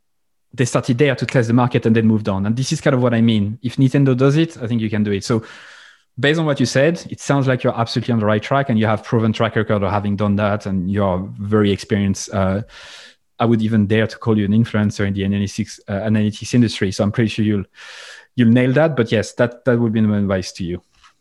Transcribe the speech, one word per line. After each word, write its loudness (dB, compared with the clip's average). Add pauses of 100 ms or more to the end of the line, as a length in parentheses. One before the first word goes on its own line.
(520)
they -2
started 0
there 2
to -4
test 0
the 2
market 2
and 4
then 4
moved 2
on. -2
And -2
this -4
is -8
kind 2
of 0
what 2
I 2
mean. 0
If -6
Nintendo 2
does 2
it, 0
I -6
think -2
you -4
can 0
do 0
it. -2
So -2 (760)
based 2
on -2
what 0
you 2
said, 0
it -12
sounds 0
like 0
you're -2
absolutely -2
on 2
the 0
right 2
track -2
and 2
you 2
have -2
proven 0
track -2
record 0
of 0
having -2
done 0
that. -2
And -4
you're 0 (200)
very 2
experienced. -2
Uh, 0 (760)
I 0
would 2
even 2
dare 2
to -14
call 0
you 0
an 0
influencer 0
in -4
the -4
analytics, -4 (100)
uh, -4
analytics -2
industry. 0
So -2
I'm 0
pretty 0
sure -4
you'll, -2 (680)
you'll 4
nail 4
that. 2
But 0
yes, -2
that, -2
that 2
would 0
be 0
my 2
advice -2
to -10
you. -8 (400)